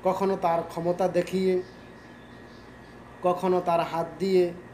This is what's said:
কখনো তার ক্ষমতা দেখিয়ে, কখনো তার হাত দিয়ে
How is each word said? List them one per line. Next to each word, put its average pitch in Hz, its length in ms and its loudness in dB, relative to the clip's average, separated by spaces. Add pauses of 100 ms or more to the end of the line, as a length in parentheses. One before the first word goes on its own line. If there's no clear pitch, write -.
কখনো 190 380 2
তার 170 180 4 (100)
ক্ষমতা 175 380 0
দেখিয়ে, 185 540 2 (1600)
কখনো 180 420 2
তার 170 160 4
হাত 165 260 -2 (120)
দিয়ে 180 340 4 (200)